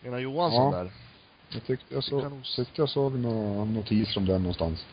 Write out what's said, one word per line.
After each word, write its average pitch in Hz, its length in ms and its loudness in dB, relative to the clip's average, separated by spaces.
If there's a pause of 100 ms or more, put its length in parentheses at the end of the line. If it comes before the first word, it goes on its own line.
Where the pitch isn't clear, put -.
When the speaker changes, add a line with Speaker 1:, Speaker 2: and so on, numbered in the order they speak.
Speaker 1:
Menar 123 180 -8
Johansson 135 540 2
Speaker 2:
Ja. 90 60 0
Speaker 1:
där? 92 120 -6 (580)
Speaker 2:
Jag 117 180 -8
tyckte 131 280 -4
jag 135 100 -2
så-, 143 120 -2
Speaker 1:
Det 135 60 0
kan 139 80 -6
nog 135 140 -14
Speaker 2:
tyckte - 380 -4
jag 143 60 2
såg 139 300 0
någon 110 560 0
notis 110 420 2
om 101 100 2
den 95 160 4
någonstans. 82 500 -2